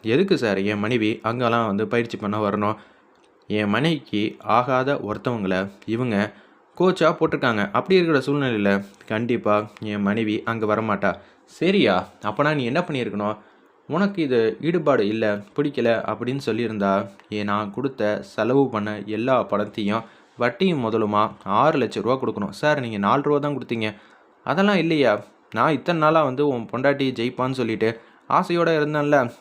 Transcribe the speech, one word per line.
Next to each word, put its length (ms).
எதுக்கு 360
சார் 200
என் 200
மனைவி 440
அங்கெல்லாம் 440
வந்து 220
பயிற்சி 280
பண்ண 340
வரணும்? 260
என் 220
மனைவிக்கு 720
ஆகாத 540
ஒருத்தவங்கள 760
இவங்க 460
கோச்சா 400
போட்டிருக்காங்க. 540
அப்படி 220
இருக்கிற 240
சூழ்நிலையில 640
கண்டிப்பா 640
என் 220
மனைவி 420
அங்க 320
வரமாட்டா." 380
"சரியா, 640
அப்பனா 320
நீ 100
என்ன 160
பண்ணியிருக்கணும்? 560
உனக்கு 340
இது 380
ஈடுபாடு 480
இல்ல, 300
பிடிக்கல 580
அப்படின்னு 320
சொல்லியிருந்தா, 600
ஏ, 120
நான் 280
கொடுத்த 500
செலவு 460
பண்ண 380
எல்லா 360
பணத்தையும் 600
வட்டியும் 460
முதலுமா 460
ஆறு 340
லட்ச 240
ரூபா 180
கொடுக்கணும்." 300
"சார், 300
நீங்க 180
நாலு 240
ரூபா 160
தான் 200
கொடுத்தீங்க." 360
"அதெல்லாம் 320
இல்லையா, 460
நான் 220
இத்தனை 280
நாளா 240
வந்து 240
உன் 240
பொண்டாட்டி 380
ஜெயிப்பான்னு 400
சொல்லிட்டு 500
ஆசையோட 480
இருந்தேன்ல, 540